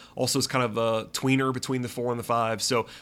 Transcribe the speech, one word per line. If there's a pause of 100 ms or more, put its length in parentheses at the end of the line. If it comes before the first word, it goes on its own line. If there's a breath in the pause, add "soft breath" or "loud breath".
(140 loud breath)
Also
is
kind
of
a
tweener
between
the
four
and
the
five.
So (160 loud breath)